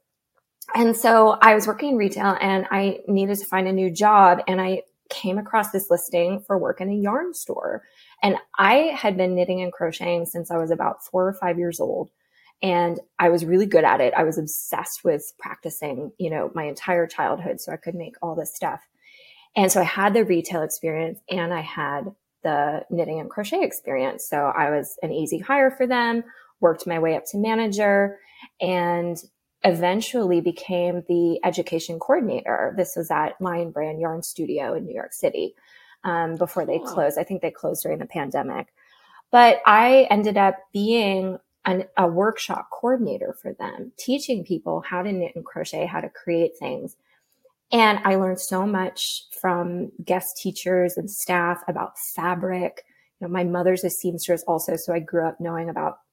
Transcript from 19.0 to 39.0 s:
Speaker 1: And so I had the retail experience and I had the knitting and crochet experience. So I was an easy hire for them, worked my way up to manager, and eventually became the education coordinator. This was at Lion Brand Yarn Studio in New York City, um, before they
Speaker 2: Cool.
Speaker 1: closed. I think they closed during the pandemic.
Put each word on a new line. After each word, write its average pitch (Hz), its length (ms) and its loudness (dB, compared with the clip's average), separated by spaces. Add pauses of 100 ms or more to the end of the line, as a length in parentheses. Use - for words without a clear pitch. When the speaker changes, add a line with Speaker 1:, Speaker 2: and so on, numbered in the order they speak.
Speaker 1:
And 190 160 4
so 190 120 4
I - 20 2
had 196 300 2
the 226 100 4
retail 175 380 0
experience 160 580 -6 (100)
and 175 240 -4
I 165 60 -4
had 156 460 -6 (360)
the 151 480 0
knitting 160 300 -2
and - 100 -10
crochet 262 360 -4
experience. - 640 -4
So 151 160 -2
I 147 260 0
was 147 320 -4
an 160 80 -4
easy 160 280 -4
hire 269 320 2
for 262 140 -2
them, 233 380 0 (380)
worked 165 260 2
my 165 120 -2
way 160 180 2
up - 140 -8
to 202 60 -6
manager, 202 800 2 (440)
and 175 560 0 (480)
eventually 180 760 2
became 175 680 -2
the 170 340 2
education 170 560 -4
coordinator. 202 800 0
This 180 180 -2
was 165 160 -6
at 151 300 -2
Lion 170 300 -4
Brand 156 280 -6
Yarn 165 240 -4
Studio 147 500 -6
in 160 120 -6
New - 100 -12
York - 180 -10
City, - 400 -2 (520)
um, 170 300 -2
before 165 300 -2
they - 140 -2
Speaker 2:
Cool. - 140 -8
Speaker 1:
closed. 151 240 0
I 170 60 -2
think - 180 -6
they 160 100 -4
closed 160 320 -6
during 160 160 -4
the 165 60 -8
pandemic. 143 640 -6 (640)